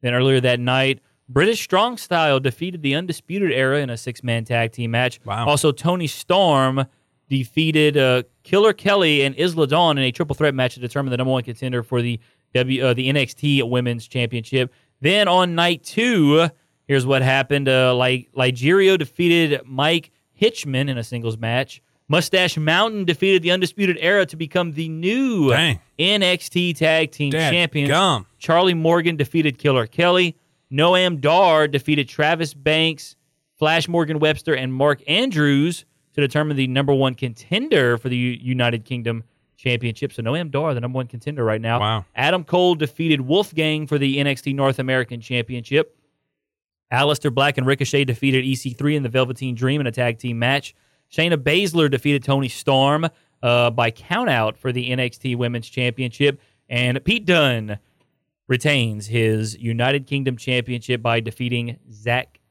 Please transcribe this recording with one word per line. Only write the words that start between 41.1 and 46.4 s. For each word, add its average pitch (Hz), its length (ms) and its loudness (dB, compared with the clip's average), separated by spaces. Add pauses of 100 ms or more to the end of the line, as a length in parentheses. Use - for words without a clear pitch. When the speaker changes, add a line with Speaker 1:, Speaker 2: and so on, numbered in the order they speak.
Speaker 1:
right 110 160 0
now. 117 200 -2
Speaker 2:
Wow. 107 240 -2 (100)
Speaker 1:
Adam 165 300 0
Cole 180 300 2
defeated 156 460 -2
Wolfgang 156 640 -2
for 147 120 -2
the 139 200 0
N 143 80 0
X 139 160 -4
T 139 100 -4
North 135 260 0
American 127 420 -4
Championship. 123 760 -4 (960)